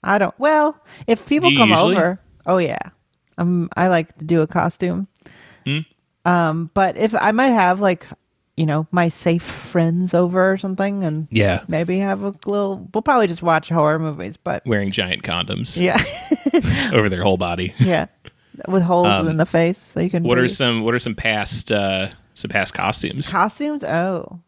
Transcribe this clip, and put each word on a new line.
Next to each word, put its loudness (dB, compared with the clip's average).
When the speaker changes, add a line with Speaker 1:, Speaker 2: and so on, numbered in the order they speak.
Speaker 1:
I 0
don't. 0
Well, 2
if 0
people 2
Speaker 2:
Do 4
you 2
Speaker 1:
come 6
Speaker 2:
usually? 4
Speaker 1:
over, 2
oh 2
yeah, -2
um, 0
I 2
like 0
to -12
do 2
a 2
costume. -2
Speaker 2:
Hmm? -2
Speaker 1:
Um, 0
but 2
if 0
I 2
might 2
have, 2
like, 0
you 0
know, 0
my 2
safe 0
friends -2
over 2
or -2
something, -4
and -4
Speaker 2:
Yeah. 2
Speaker 1:
maybe -2
have -4
a -6
little. -4
We'll -2
probably 2
just -6
watch 0
horror 2
movies, -8
but -8
Speaker 2:
Wearing 0
giant -2
condoms. -4
Speaker 1:
Yeah. 2
<laughs> -4
Speaker 2:
over 2
their -2
whole 2
body. -4
Speaker 1:
Yeah, 2
with 2
holes 4
Speaker 2:
Um, 2
Speaker 1:
in -2
the 2
face, 0
so -10
you -2
can -2
Speaker 2:
what 2
are 4
Speaker 1:
breathe. 2
Speaker 2:
some, 0
what 0
are 0
some -2
past, -2
uh, 0
some -8
past 0
costumes? -2
Speaker 1:
Costumes? -2
Oh. -4